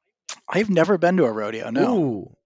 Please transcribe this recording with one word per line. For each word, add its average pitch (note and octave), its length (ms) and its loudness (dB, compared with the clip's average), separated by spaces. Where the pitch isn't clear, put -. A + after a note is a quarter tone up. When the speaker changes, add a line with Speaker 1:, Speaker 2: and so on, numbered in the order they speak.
Speaker 1:
I've G#3 220 -2
never F3+ 300 2
been F3 180 2
to E3+ 80 4
a A#2 80 0
rodeo, A2 380 -6
no. A#3 260 0
Speaker 2:
Ooh. B2 500 -4